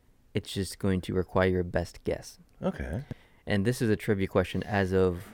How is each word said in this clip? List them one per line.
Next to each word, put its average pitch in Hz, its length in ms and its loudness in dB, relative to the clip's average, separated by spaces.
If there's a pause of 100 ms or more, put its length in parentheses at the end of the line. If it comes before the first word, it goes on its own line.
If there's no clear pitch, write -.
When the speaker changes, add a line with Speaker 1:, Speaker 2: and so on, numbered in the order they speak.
(360)
Speaker 1:
It's - 180 -4
just 95 240 -4
going 95 240 0
to 98 140 -6
require 92 340 2
your 92 140 2
best 87 400 -4
guess. - 340 -6 (240)
Speaker 2:
Okay. 135 420 -4 (440)
Speaker 1:
And 101 180 0
this 123 160 0
is 117 80 2
a 104 60 6
trivia 98 320 0
question 92 340 0
as 98 320 0
of 92 300 2 (100)